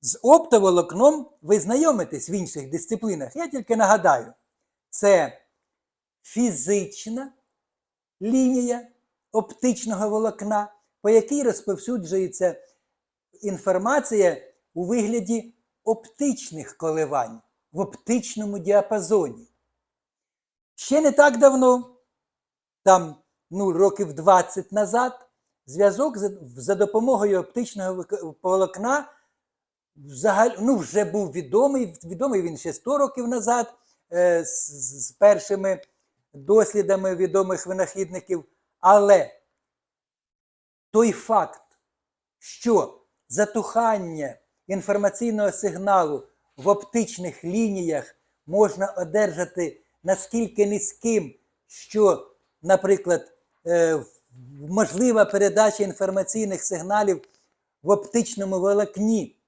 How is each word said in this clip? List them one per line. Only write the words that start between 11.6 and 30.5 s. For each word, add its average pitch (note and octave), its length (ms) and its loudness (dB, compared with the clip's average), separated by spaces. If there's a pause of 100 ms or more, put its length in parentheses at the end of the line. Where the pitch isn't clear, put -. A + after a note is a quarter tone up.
інформація G3 1000 0 (320)
у F3 120 -6
вигляді A3 680 -2 (300)
оптичних A3+ 920 -6
коливань C#3+ 640 -4 (300)
в D3+ 80 -12
оптичному G#3 800 -6
діапазоні. F#3+ 880 0 (1300)
Ще D4 260 0
не D4+ 100 4
так C#4+ 260 4
давно, B3+ 580 4 (880)
там, F3 320 4 (360)
ну, F#3+ 200 -2
років F#3+ 420 0
двадцять F3+ 580 2
назад, G#3+ 560 -2 (380)
зв'язок G3+ 520 0
за, G3 140 -4 (260)
за C3+ 180 -2
допомогою G#3 640 0
оптичного F#3+ 540 -8
вик-, E3+ 480 -10
волокна F#3+ 680 0 (840)
взагалі, F#3 640 0